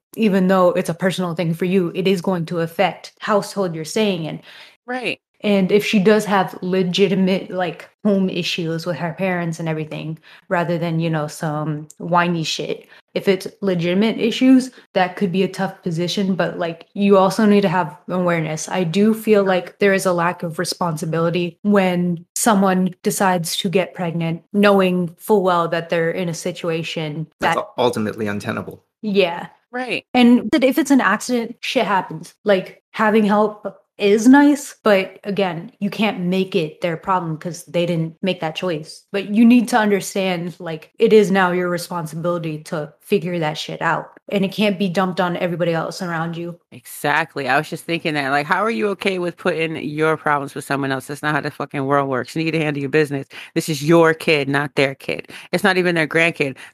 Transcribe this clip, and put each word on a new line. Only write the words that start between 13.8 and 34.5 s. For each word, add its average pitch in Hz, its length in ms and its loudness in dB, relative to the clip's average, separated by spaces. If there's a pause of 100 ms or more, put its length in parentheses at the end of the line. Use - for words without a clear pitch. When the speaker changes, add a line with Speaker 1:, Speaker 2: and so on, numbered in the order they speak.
Speaker 1:
issues, 254 540 4 (220)
that 180 220 0
could 202 160 -2
be 185 120 0
a 185 40 0
tough 190 360 -6
position. 180 500 -2
But, 170 240 -2
like, 170 380 -8
you 202 240 4
also 190 260 4
need 202 160 6
to 196 80 2
have 170 260 -2 (140)
awareness. 170 580 -2
I 185 160 -2
do 202 300 2
feel 214 300 4
like 185 340 0
there 196 160 4
is 190 140 0
a 180 60 2
lack 175 280 -2
of 165 160 -8
responsibility 170 1040 -2
when 180 640 2 (100)
someone 185 680 2
decides 185 540 0
to 202 120 -2
get 170 240 0
pregnant, 165 480 -4 (120)
knowing 190 560 4 (100)
full 208 240 2
well 175 240 2
that 165 220 -4
they're 165 200 0
in 175 200 -4
a 165 40 -4
situation 165 920 -6 (140)
Speaker 3:
That's 170 160 0
Speaker 1:
that - 40 -4
Speaker 3:
u-, - 60 -8 (100)
ultimately 110 480 -2
untenable. 104 580 -8 (200)
Speaker 1:
Yeah. 180 460 0 (200)
Speaker 2:
Right. 240 340 -6 (120)
Speaker 1:
And 240 360 6
that - 120 2
if 269 160 4
it's 285 120 2
an 262 100 6
accident, 233 580 -2
shit - 260 -2
happens. 180 480 -4 (100)
Like, 190 380 0 (120)
having 214 300 4
help 208 440 2 (300)
is 208 300 4
nice, 285 560 6